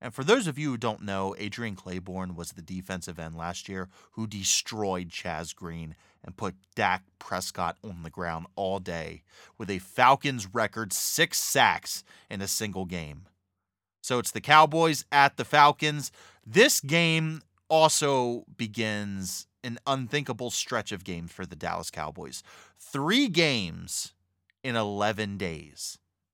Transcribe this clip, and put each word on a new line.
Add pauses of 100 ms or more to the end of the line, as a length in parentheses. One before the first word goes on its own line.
And
for
those
of
you
who
don't
know,
Adrian
Claiborne
was
the
defensive
end
last
year (240)
who
destroyed
Chaz
Green (280)
and
put (180)
Dak (140)
Prescott
on
the
ground
all
day (340)
with
a
Falcons
record
six
sacks (260)
in
a
single
game. (800)
So
it's
the
Cowboys
at
the
Falcons. (320)
This
game (300)
also (140)
begins (160)
an
unthinkable
stretch
of
games
for
the
Dallas
Cowboys. (360)
Three
games (500)
in
eleven
days. (360)